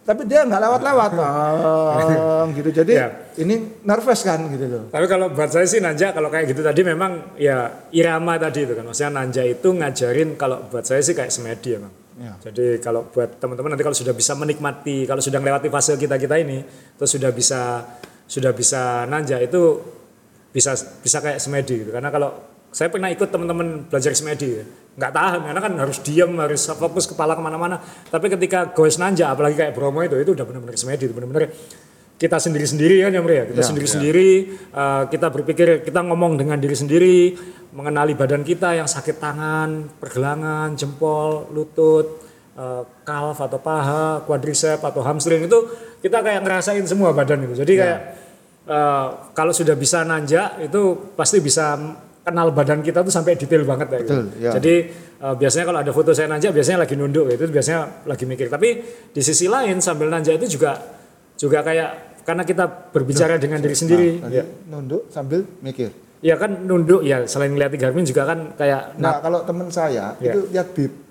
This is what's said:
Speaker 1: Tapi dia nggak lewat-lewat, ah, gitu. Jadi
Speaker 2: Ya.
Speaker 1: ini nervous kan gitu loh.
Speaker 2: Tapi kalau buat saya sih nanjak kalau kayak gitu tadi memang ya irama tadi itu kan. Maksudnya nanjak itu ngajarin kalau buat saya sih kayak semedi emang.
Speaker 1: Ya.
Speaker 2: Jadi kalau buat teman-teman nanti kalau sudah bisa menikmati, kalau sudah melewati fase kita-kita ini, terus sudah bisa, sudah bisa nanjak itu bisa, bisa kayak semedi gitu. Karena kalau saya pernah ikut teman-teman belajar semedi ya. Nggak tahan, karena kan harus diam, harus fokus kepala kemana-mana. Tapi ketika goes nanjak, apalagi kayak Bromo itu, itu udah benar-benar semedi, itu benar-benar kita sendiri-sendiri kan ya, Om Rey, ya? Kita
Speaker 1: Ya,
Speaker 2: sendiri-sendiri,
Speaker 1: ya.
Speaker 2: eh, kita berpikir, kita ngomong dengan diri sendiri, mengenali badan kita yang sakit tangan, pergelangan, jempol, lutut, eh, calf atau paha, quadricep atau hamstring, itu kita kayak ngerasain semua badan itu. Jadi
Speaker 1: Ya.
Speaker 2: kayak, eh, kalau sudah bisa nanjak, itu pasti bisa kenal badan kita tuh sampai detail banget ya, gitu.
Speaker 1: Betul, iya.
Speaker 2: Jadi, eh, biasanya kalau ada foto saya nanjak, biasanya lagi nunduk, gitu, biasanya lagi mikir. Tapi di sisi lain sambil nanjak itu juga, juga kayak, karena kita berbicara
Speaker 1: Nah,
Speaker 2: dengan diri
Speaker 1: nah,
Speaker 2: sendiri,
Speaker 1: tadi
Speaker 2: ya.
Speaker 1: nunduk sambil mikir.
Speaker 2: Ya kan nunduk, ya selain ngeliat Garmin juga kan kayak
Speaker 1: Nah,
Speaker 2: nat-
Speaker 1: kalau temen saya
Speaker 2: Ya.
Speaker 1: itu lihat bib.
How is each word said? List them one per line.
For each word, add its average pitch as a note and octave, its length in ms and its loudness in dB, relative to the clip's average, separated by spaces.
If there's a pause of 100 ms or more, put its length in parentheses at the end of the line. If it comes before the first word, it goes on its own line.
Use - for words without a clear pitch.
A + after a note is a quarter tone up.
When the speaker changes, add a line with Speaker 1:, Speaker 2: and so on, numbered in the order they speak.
Speaker 1:
Tapi A3 260 -2
dia C#4+ 160 6
nggak A3 160 2
lewat-lewat, A#3+ 560 4
ah, D#3+ 1400 2
gitu. D3 220 -2
Jadi D#3+ 220 4
Speaker 2:
Ya. B2+ 140 4 (280)
Speaker 1:
ini E3+ 180 0 (300)
nervous G#3+ 380 2
kan E3 260 0
gitu C3+ 180 -4
loh. A#2+ 220 -6
Speaker 2:
Tapi D#3 180 0
kalau F#3 240 2
buat D3+ 160 0
saya D#3+ 180 2
sih F#3+ 140 2
nanjak F3 340 0
kalau D3+ 140 0
kayak D3+ 240 0
gitu C#3 120 -2
tadi D3+ 200 4
memang F3 540 -2
ya C3 540 0
irama E3 460 2
tadi D3+ 280 -2
itu A#2+ 100 -4
kan. A2 80 -8
Maksudnya C#3+ 300 -4
nanjak B2+ 400 -2
itu A#2+ 180 0
ngajarin C#3+ 640 0
kalau B2+ 320 -4
buat A#2 160 -8
saya C3 160 0
sih D3 140 2
kayak C#3 180 -2
semedi A#2 460 -6
emang. G2 160 -14 (240)
Speaker 1:
Ya. A#2+ 160 -16 (100)
Speaker 2:
Jadi A#2 380 -2
kalau A#2 260 -4
buat A#2+ 320 -4
teman-teman B2+ 320 -6
nanti C#3+ 140 -2
kalau C#3+ 100 0
sudah B2+ 180 -2
bisa A2+ 220 -2
menikmati, D3 680 -4
kalau C3+ 160 -4
sudah C3+ 180 -2
melewati C#3 300 0
fase C#3+ 260 0
kita-kita C#3 440 -2
ini, C#3+ 200 -2 (340)
terus - 180 -4
sudah C3 200 0
bisa, A#2+ 560 -4 (380)
sudah C3 260 -2
bisa B2 320 -2 (220)
nanjak C3+ 380 -2
itu E3 360 2 (680)
bisa, C3+ 260 -2 (240)
bisa - 200 -2
kayak C#3+ 200 -4
semedi C3+ 400 -4
gitu. G#2+ 140 -8
Karena B2+ 180 -6
kalau C#3+ 240 -2 (340)
saya - 180 -4
pernah F#3+ 220 -4
ikut F3+ 180 -2
teman-teman E3+ 600 -4
belajar C#3 260 0
semedi D3 400 -4
ya. G#2+ 120 -8 (280)
Nggak C3 200 -4
tahan, F3 300 0
karena D3+ 180 -4
kan G3+ 160 -4
harus C#3 220 -2
diam, E3+ 380 2
harus D3 320 -2
fokus D#3 380 -2
kepala D#3+ 260 -2
kemana-mana. E3 480 -4 (260)
Tapi - 220 -2
ketika F3+ 400 0
goes D#3 260 4
nanjak, F3 340 2
apalagi D3 280 0
kayak D3+ 160 0
Bromo C3+ 280 -2
itu, F3 140 0
itu D3 180 2
udah C#3 120 -2
benar-benar A#2+ 320 -12
semedi, C3 260 -4
itu A#2 120 -4
benar-benar C3 360 -2 (640)
kita E3 220 0
sendiri-sendiri D#3 640 4
kan G3 100 4
ya, F#3 80 2
Om E3+ 80 0
Rey, E3 100 6
ya? B2 120 2
Kita B2 100 -2
Speaker 1:
Ya, - 80 4
Speaker 2:
sendiri-sendiri, D3+ 720 4
Speaker 1:
ya. F#3+ 160 0 (240)
Speaker 2:
eh, C#3 320 0
kita D#3+ 220 -2
berpikir, D3+ 360 2 (140)
kita D#3+ 200 -2
ngomong E3+ 360 2
dengan C#3+ 220 0
diri C#3+ 160 0
sendiri, E3 420 6 (540)
mengenali D3 420 0
badan C#3+ 300 2
kita E3+ 340 0
yang D#3 100 -2
sakit C#3+ 300 -4
tangan, D#3 800 -4
pergelangan, D3+ 760 -4
jempol, D3+ 760 -2
lutut, D#3 560 4 (460)
eh, B2+ 300 -8 (200)
calf D3 380 -6
atau C3+ 180 -4
paha, D#3 640 -2
quadricep D3+ 560 -2
atau D3 220 -4
hamstring, D#3 420 0
itu G3 160 4 (400)
kita F#3+ 220 0
kayak G3+ 200 0
ngerasain F#3+ 440 0
semua F#3 260 2
badan C#3+ 320 2
itu. B2 140 -6
Jadi C#3+ 160 2
Speaker 1:
Ya. F#3+ 80 6
Speaker 2:
kayak, F3 180 2 (720)
eh, D3 380 2 (260)
kalau D#3+ 180 0
sudah D#3+ 240 2
bisa C#3+ 280 0
nanjak, D#3+ 580 0
itu D#3+ 220 0 (320)
pasti F3+ 260 2
bisa D3 380 0 (420)
kenal E3+ 300 2
badan D3 300 2
kita E3+ 200 0
tuh F3+ 80 0
sampai F3 260 2
detail C#3+ 300 2
banget C3+ 240 -2
ya, B2+ 100 -2
gitu. A#2+ 140 -2
Speaker 1:
Betul, B2+ 120 0 (120)
iya. A#2 160 0
Speaker 2:
Jadi, D3 220 4 (440)
eh, C3+ 180 -4
biasanya C#3 280 0
kalau E3+ 160 -2
ada C#3 100 -2
foto D#3 220 2
saya D#3 140 2
nanjak, D#3 260 0
biasanya D3+ 280 2
lagi D3+ 140 0
nunduk, C#3+ 340 2
gitu, B2 180 0
biasanya D#3 340 0 (240)
lagi C3 200 -6
mikir. B2+ 220 -4
Tapi D3 220 0 (400)
di C#3+ 120 -6
sisi D3 260 0
lain G#3+ 320 0
sambil D#3 300 0
nanjak D#3+ 280 2
itu B3 160 -2
juga, C#3+ 240 0 (580)
juga D3 260 2
kayak, D#3+ 280 0 (340)
karena E3+ 200 -2
kita F3 220 0 (260)
berbicara D3 440 2
Speaker 1:
Nah, D#3+ 60 0
Speaker 2:
dengan D3 180 -2
diri C#3+ 140 0
Speaker 1:
nah, - 80 -2
Speaker 2:
sendiri, E3+ 280 4 (100)
Speaker 1:
tadi D#3+ 160 -8
Speaker 2:
ya. B2+ 100 2 (220)
Speaker 1:
nunduk D3+ 420 -6
sambil D3 320 -4 (200)
mikir. C3 280 -6 (320)
Speaker 2:
Ya D#3+ 160 4
kan G3+ 240 -2
nunduk, F3+ 400 4
ya C3+ 240 0
selain C#3 260 -2
ngeliat C#3+ 240 0
Garmin C3+ 300 0
juga C#3 240 0
kan E3 240 -4
kayak C#3 420 -2
Speaker 1:
Nah, D#3 220 0
Speaker 2:
nat- C#3+ 40 -6
Speaker 1:
kalau E3 220 0
temen F3+ 260 -6
saya B2+ 500 -2
Speaker 2:
Ya. B2 120 0
Speaker 1:
itu G3+ 100 0 (100)
lihat F3+ 200 -2
bib. C#3 220 -2 (180)